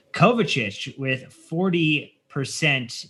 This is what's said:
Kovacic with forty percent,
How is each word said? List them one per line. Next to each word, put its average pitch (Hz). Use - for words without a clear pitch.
Kovacic 147
with 131
forty 165
percent, 135